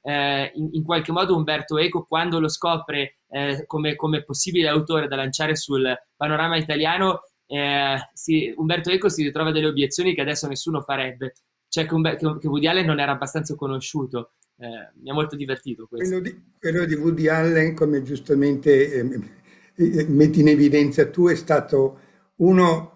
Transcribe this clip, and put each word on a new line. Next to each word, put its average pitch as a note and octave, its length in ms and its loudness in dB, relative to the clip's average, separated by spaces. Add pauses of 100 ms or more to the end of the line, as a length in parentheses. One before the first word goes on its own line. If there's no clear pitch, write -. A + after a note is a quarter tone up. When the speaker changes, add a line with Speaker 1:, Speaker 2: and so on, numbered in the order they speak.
Speaker 1:
eh, C#3+ 540 -2
in, D#3 160 -6
in D#3 120 -4
qualche E3 280 -2
modo F#3 260 0
Umberto D3+ 400 -2
Eco, E3+ 260 -2
quando E3 360 -2
lo D#3 100 0
scopre, D3+ 680 -4 (100)
eh, C#3+ 360 -4
come, D3+ 300 -4
come D#3 280 -2
possibile E3+ 440 -2
autore D3+ 400 0
da C3+ 80 -6
lanciare C#3+ 400 -2
sul C3+ 320 -2 (300)
panorama D#3 400 -2
italiano, D#3+ 640 0 (240)
eh, C#3+ 680 -2
si, D#3 460 -2
Umberto E3 320 -2
Eco F#3+ 180 0
si D#3+ 160 0
ritrova D#3 280 -2
delle D3+ 160 0
obiezioni D3+ 480 0
che C#3+ 60 -4
adesso D3 260 -4
nessuno C#3+ 340 -4
farebbe, C3 540 -8 (320)
cioè D#3+ 180 -4
che D#3+ 80 -4
Umber-, D#3+ 240 0
che, D#3 220 -2
che D#3+ 80 -6
Woody D3 180 0
Allen F3 220 2
non D3 120 0
era C#3+ 120 0
abbastanza D3+ 420 -6
conosciuto. C3 760 -6 (260)
Eh, A#2 420 -16
mi C3 120 -14
ha - 20 -6
molto D3+ 220 -4
divertito C3 500 -8
questo. F#3 320 -6
Speaker 2:
Quello F3+ 100 -6
di, - 160 -14 (160)
quello E3 260 -2
di D#3 100 -2
Woody D#3+ 320 0
Allen, D#3+ 480 2
come D3+ 260 2
giustamente, C#3 920 2
ehm, B2 360 -4 (460)
eh, E3 340 2
metti D3+ 300 6
in D3+ 80 8
evidenza D3 640 4
tu, F3 180 4
è E3+ 80 4
stato C3+ 640 0 (380)
uno E3+ 580 4